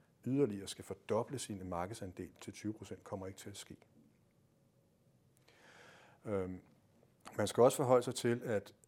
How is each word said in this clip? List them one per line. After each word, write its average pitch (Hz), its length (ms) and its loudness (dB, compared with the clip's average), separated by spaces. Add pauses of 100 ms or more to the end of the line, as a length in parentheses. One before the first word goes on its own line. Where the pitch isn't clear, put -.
(260)
yderligere 113 420 0
skal - 160 -12
fordoble 113 540 -4
sin 95 300 -8
markedsandel 90 640 -6 (100)
til 98 120 -12
tyve 107 220 -6
procent, - 300 -14
kommer 95 220 -8
ikke 98 120 -12
til - 120 -14
at 101 60 -14
ske. - 200 -14 (2500)
Øhm, 92 360 -2 (760)
man 104 100 2
skal 113 160 6
også 139 140 10
forholde 127 260 6
sig 120 120 -4
til, 120 300 2
at, 107 300 -2 (140)